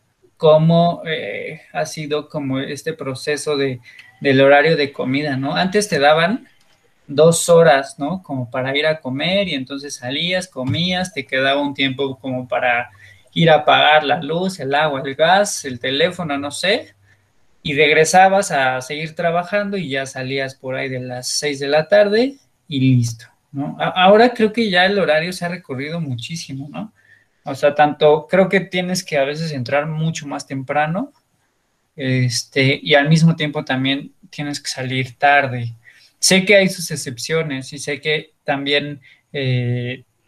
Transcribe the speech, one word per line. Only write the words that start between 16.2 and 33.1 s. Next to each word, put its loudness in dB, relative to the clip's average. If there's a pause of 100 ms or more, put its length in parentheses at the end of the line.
no -8
sé, -4 (680)
y -6
regresabas 4
a 0
seguir -10
trabajando -2
y -6
ya -4
salías -6
por -8
ahí -6
de -6
las -10
seis -4
de -6
la 2
tarde 2 (300)
y -4
listo, 2 (240)
¿no? -8
A-, 0
ahora 8
creo 0
que 0
ya 4
el 2
horario 0
se -8
ha -6
recorrido -8
muchísimo, -10
¿no? -12 (520)
O -8
sea, 0
tanto 4
creo 4
que 2
tienes -4
que -2
a 2
veces -4
entrar -2
mucho -4
más -10
temprano, -4 (840)
este, 0
y 2
al 4
mismo 4